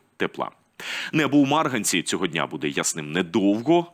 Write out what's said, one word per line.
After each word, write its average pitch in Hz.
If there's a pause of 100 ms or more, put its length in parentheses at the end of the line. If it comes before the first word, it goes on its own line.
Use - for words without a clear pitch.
(160)
тепла. 69 (600)
Небо 147
у 143
Марганці 127
цього 87
дня 78
буде 76
ясним 76
недовго, 104